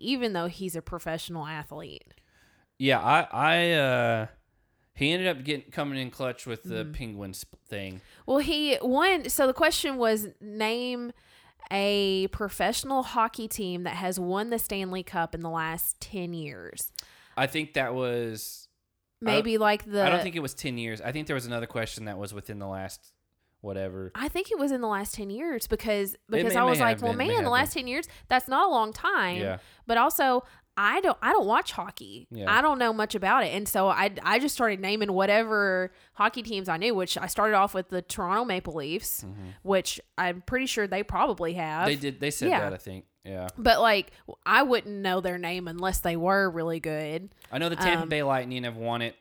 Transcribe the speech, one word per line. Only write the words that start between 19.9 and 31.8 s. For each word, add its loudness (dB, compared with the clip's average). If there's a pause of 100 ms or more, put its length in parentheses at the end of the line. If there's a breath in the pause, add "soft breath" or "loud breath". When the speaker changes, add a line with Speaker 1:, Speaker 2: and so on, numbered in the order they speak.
Speaker 2:
I 4
don't 4
think -4
it -2
was -6
ten -6
years. -6
I -4
think -6
there -2
was -4
another -4
question -6
that -6
was -8
within -12
the -8
last -10 (480)
whatever. -6
Speaker 1:
I -6
think -4
it -2
was 0
in -2
the -2
last -4
ten -8
years -6
because, -2
Speaker 2:
It -18 (100)
Speaker 1:
because 2
Speaker 2:
may, 4
Speaker 1:
I 6
Speaker 2:
may 6
Speaker 1:
was 4
like, 4
Speaker 2:
have -10
Speaker 1:
"Well, 0
Speaker 2:
been, -2
may 0
Speaker 1:
man, 2
the 2
Speaker 2:
have 0
Speaker 1:
last 4
Speaker 2:
been. -4
Speaker 1:
ten -8
years, -4 (200 loud breath)
that's 2
not 4
a 2
long 2
time." 0
Speaker 2:
Yeah. -2 (300 loud breath)
Speaker 1:
But 2
also, 4 (340 loud breath)
I 4
don't, 2
I 2
don't 4
watch 2
hockey. -12